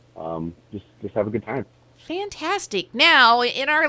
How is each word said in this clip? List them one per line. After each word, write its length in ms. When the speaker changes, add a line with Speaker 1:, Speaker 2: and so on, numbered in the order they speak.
Speaker 1:
um, 360
just, 120
just 140
have 140
a 20
good 140
time. 200
Speaker 2:
Fantastic. 960
Now, 500
in 260
our 200